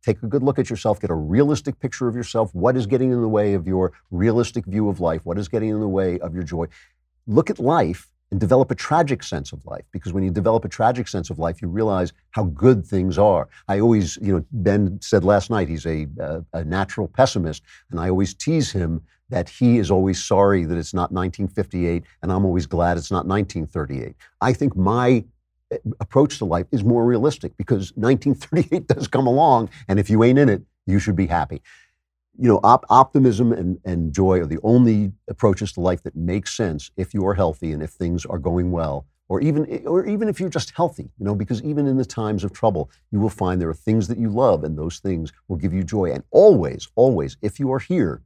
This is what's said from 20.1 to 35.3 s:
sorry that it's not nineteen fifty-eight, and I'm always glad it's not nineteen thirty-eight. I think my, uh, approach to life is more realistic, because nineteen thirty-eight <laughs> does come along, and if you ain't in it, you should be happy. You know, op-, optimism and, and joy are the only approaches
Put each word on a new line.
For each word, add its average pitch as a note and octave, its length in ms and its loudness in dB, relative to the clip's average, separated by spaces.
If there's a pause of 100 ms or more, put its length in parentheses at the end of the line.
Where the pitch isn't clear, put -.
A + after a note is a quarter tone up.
sorry G2 420 2
that E2 120 -4
it's E2 180 -8
not F2+ 160 -2
nineteen F#2 380 -4
fifty-eight, F2 560 -4 (180)
and F2+ 100 -4
I'm F#2+ 120 2
always F2 220 0
glad F2 300 0
it's D#2 140 -8
not F#2 160 -2
nineteen F#2+ 400 -2
thirty-eight. C2+ 480 -8 (260)
I B2+ 120 2
think C3+ 240 -2
my, A2+ 480 2 (480)
uh, - 40 -6 (240)
approach C#3 380 0
to - 60 -4
life F#2+ 260 -2
is A2 140 -2
more A#2 220 2
realistic, A#2+ 500 -2
because G2 400 -4
nineteen C3 380 2
thirty-eight - 540 -4
<laughs> C3 60 4
does - 140 -6
come C3+ 180 0
along, B2+ 420 4 (180)
and F#2+ 120 2
if G2 120 0
you A2 120 6
ain't B2+ 160 6
in C#3+ 100 6
it, G2+ 140 0 (240)
you G2 120 2
should F#2+ 180 0
be F#2+ 100 2
happy. D#2 360 -4 (800)
You B2+ 60 2
know, G#2+ 160 6
op-, A#2+ 260 6
optimism B2 640 6
and, F2+ 320 -2
and E2+ 280 -2
joy F#2+ 260 4
are E2+ 80 -2
the D2+ 160 -6
only G#2+ 480 4 (160)
approaches G2+ 460 0